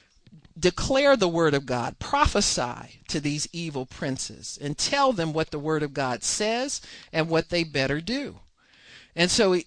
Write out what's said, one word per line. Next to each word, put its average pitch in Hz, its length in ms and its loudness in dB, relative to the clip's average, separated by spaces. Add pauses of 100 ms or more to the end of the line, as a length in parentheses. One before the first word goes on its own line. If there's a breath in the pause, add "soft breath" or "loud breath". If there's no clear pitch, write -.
(600 soft breath)
Declare 269 580 4
the 196 100 4
word 165 280 4
of 139 100 0
God. 123 320 -2
Prophesy 131 1080 0
to 170 120 -4
these 147 320 -4
evil 151 360 -6
princes - 720 -8
and 143 160 -6
tell 277 340 2
them 165 220 -2
what 160 160 -2
the 160 80 -6
word 151 240 -2
of 143 140 -4
God 127 280 -2
says 233 560 -2 (320 loud breath)
and 160 160 0
what 165 220 0
they 170 140 0
better 143 360 -2
do. 226 400 -6 (760 loud breath)
And 175 160 2
so 196 220 4
he, 180 140 0